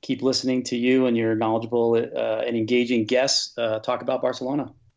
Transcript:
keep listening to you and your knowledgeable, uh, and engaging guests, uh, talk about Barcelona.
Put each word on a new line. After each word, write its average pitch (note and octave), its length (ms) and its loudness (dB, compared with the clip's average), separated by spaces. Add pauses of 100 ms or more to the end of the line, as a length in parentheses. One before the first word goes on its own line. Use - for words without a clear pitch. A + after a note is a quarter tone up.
keep B2+ 220 -4
listening B2+ 420 0
to B2 120 -4
you B2+ 300 4
and A#2+ 100 2
your A2+ 200 2
knowledgeable, A2+ 580 0
uh, A2+ 500 0
and A#2+ 120 -2
engaging A#2+ 480 2
guests, B2+ 520 0
uh, A2 220 -2
talk A#2+ 240 -4
about B2+ 200 -2
Barcelona. C3 500 -4 (240)